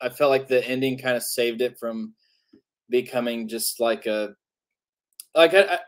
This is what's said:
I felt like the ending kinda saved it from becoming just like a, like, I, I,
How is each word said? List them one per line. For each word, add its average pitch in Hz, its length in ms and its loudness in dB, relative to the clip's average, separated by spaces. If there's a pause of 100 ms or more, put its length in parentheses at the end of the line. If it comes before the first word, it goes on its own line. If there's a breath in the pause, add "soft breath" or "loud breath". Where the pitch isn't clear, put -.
I 123 80 -4
felt 143 220 2
like 135 160 2
the 123 200 2
ending 131 300 -2
kinda 127 240 -2
saved 120 400 -2
it 123 180 -4
from 113 340 -8 (760 soft breath)
becoming 120 580 -2
just 110 320 -6
like 113 280 0
a, 107 280 -4 (1000)
like, 165 200 6
I, 196 100 8
I, 175 240 -2